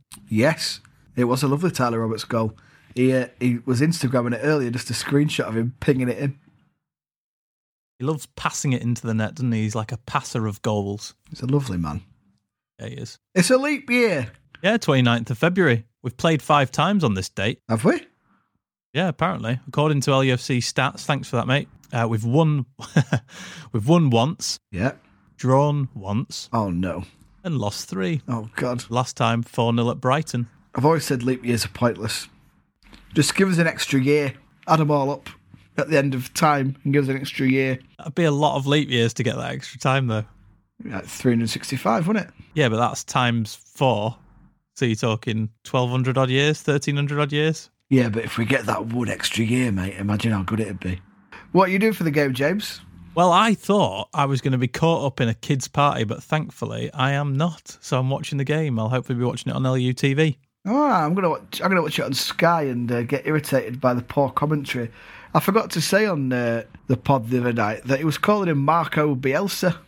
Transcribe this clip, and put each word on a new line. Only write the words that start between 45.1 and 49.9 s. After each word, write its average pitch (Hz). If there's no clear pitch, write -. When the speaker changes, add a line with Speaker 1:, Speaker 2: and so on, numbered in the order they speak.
Speaker 2:
twelve 127
hundred 127
odd 131
years, 143
thirteen 143
hundred 143
odd 147
years. 156
Speaker 1:
Yeah, 127
but 110
if -
we 117
get 117
that 104
one 117
extra 110
year, 123
mate, 95